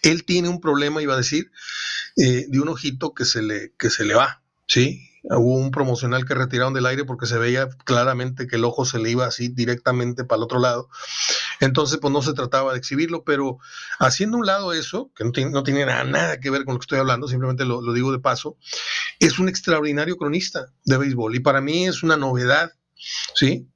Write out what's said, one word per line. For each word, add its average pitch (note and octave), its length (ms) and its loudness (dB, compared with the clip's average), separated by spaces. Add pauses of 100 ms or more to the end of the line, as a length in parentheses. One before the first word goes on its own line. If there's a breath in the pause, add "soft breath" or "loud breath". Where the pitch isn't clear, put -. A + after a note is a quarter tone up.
Él D#3+ 240 4
tiene F3 240 2
un F3 100 -2
problema, D3+ 440 0
iba C#3 100 0
a C3 40 2
decir, C#3+ 340 -2 (640 loud breath)
eh, B2+ 320 4
de C3+ 100 2
un D3+ 100 0
ojito D3 440 -6
que A#2+ 120 -4
se A2 180 0
le, G#2+ 340 -6
que A2+ 140 2
se - 120 -2
le G#2 120 2
va, B2+ 260 2 (240)
¿sí? C3 440 0 (160)
Hubo B2 280 4
un C3 160 0
promocional B2+ 560 0
que C#3+ 80 -2
retiraron B2+ 400 0
del B2+ 140 0
aire C3+ 180 -2
porque B2 220 -6
se A#2 100 0
veía B2 320 2 (160)
claramente B2+ 600 0
que B2 80 -4
el A#2 100 2
ojo A#2+ 200 0
se B2+ 120 -2
le A2+ 140 0
iba B2 160 2
así A#2+ 220 -4
directamente B2 760 0
para A#2+ 140 0
el A2+ 80 0
otro B2+ 140 0
lado. B2 300 0 (720 loud breath)
Entonces, C#3+ 420 2
pues, D3 100 0
no C#3+ 120 2
se D3+ 100 0
trataba C3+ 380 0
de B2+ 80 -2
exhibirlo, D#3 440 -2
pero C#3 360 -2 (400 loud breath)
haciendo G3+ 380 2
un A3 100 0
lado F#3+ 260 0
eso, G#3 420 -6
que - 80 -6
no A#2+ 80 0
tiene, C#3 200 0
no C#3 100 0
tiene C#3 240 2
nada, B2+ 200 0
nada D3 340 -2
que C3+ 100 -4
ver C3+ 160 0
con C3 80 -4
lo B2 60 -2
que - 60 -10
estoy C#3+ 120 -2
hablando, C3 300 0
simplemente B2+ 380 -2
lo, B2 180 -2
lo A#2 100 0
digo B2+ 180 2
de C3 60 -2
paso, C3 400 -2 (640 loud breath)
es C#3+ 180 4
un F#3 100 2
extraordinario D#3+ 680 0
cronista D3+ 560 -4 (120)
de C3+ 120 4
béisbol, B2 380 0
y B2+ 40 0
para C3+ 220 4
mí D#3+ 240 0
es F3+ 160 -2
una D#3+ 160 4
novedad, C3+ 540 2 (640 loud breath)
¿sí? - 400 2